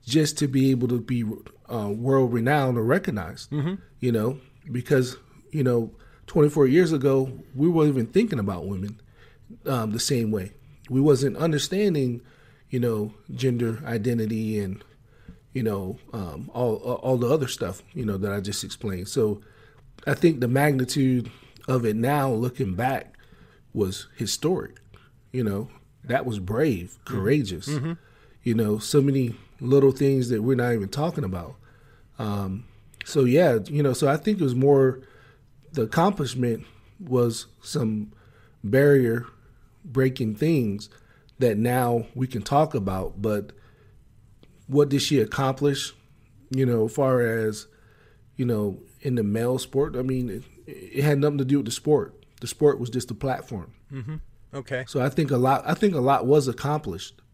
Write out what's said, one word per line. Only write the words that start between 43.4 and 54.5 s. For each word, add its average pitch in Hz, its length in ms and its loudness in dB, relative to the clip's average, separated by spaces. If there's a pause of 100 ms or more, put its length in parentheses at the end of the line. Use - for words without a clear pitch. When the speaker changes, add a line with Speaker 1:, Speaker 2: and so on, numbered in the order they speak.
Speaker 1:
what 143 220 4
did 139 120 0
she 143 180 2
accomplish, 135 720 -2 (560)
you 131 160 2
know, 113 220 2
far 131 340 2
as, 110 460 -2 (680)
you 127 100 -2
know, 104 340 -2 (220)
in 131 140 -2
the 117 80 0
male 117 360 0
sport? 139 360 -2
I 123 60 -4
mean, 127 280 -2
it, 104 140 -10 (240)
it - 360 -6
had 147 160 4
nothing 147 180 2
to 139 80 0
do 139 120 2
with 135 80 0
the 117 60 -6
sport. 139 440 0 (260)
The 123 60 -10
sport - 320 2
was 120 100 -6
just 123 220 -6
a - 40 -6
platform. 120 580 -8 (180)
Speaker 2:
Mm-hmm. 135 240 -10 (380)